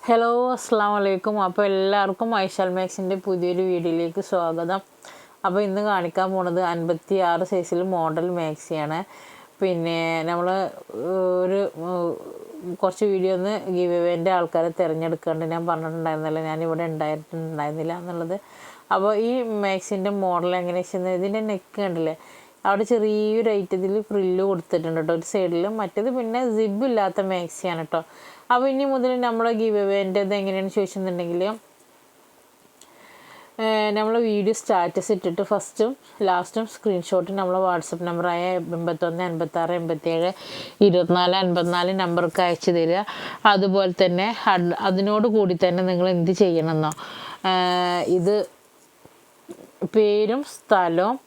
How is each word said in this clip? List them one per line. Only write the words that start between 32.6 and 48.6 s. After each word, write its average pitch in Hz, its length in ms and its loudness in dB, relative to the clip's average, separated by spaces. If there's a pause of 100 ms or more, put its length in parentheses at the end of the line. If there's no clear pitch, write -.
ഏഹ്, 214 340 2
നമ്മൾ 220 180 2 (140)
വീഡിയോ 208 320 2
സ്റ്റാറ്റസ് 180 540 0
ഇട്ടിട്ട് 185 360 -2
ഫസ്റ്റും 214 400 0 (360)
ലാസ്റ്റും 180 380 0 (100)
സ്ക്രീൻഷോട്ട് 190 640 0
നമ്മളെ 185 280 0
WhatsApp 175 420 -2
നമ്പറായ 175 320 0 (360)
എൺപത്തൊന്ന് 170 520 -2
എൺപത്താറ് 165 500 -2
എൺപത്തേഴ് 165 520 -2 (560)
ഇരുപത്തിനാല് 180 560 4
അൻപത്തിനാല് 175 500 2 (100)
നമ്പർക്ക് 175 440 2
അയച്ചു 175 320 2
തരിക. 175 260 2 (480)
അതുപോലെ 190 500 2
തന്നെ 185 240 2 (280)
അഡ്-, 175 200 2 (140)
അതിനോട് 208 480 2
കൂടി 180 200 4 (100)
തന്നെ 180 240 2
നിങ്ങൾ 180 260 2
എന്ത് 170 160 2 (100)
ചെയ്യണമെന്നോ, 160 500 2 (600)
ഏഹ്, 180 500 2 (160)
ഇത് 196 160 2 (1600)